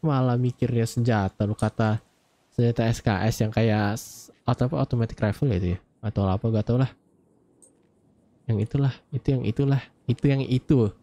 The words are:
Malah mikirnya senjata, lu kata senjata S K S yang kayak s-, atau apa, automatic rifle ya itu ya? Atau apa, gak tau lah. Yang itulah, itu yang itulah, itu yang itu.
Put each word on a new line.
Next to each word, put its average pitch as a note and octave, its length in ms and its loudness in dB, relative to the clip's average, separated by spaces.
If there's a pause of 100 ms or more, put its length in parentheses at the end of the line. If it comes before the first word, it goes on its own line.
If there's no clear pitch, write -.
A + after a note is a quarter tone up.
Malah B2+ 320 2
mikirnya A#2+ 480 0
senjata, A2+ 560 0
lu G#2 160 -2
kata A2 400 0 (560)
senjata A#2 320 2
S A2+ 160 -2
K G2+ 240 0
S A2+ 160 -2
yang G#2+ 80 0
kayak G#2+ 480 0
s-, - 320 -18 (160)
atau B2+ 240 -2
apa, D3+ 80 -4
automatic B2 400 -2
rifle B2+ 320 0
ya F#2+ 80 0
itu F2+ 160 0
ya? F#2+ 40 -6 (200)
Atau G2+ 320 -2
apa, F#2+ 160 -2
gak A2 240 0
tau A#2+ 80 2
lah. C3 160 0 (1500)
Yang A2 240 -2
itulah, C#3 240 0 (160)
itu - 240 -6
yang B2+ 80 -2
itulah, C#3 400 0 (240)
itu - 240 -2
yang C3+ 160 0
itu. B2+ 560 2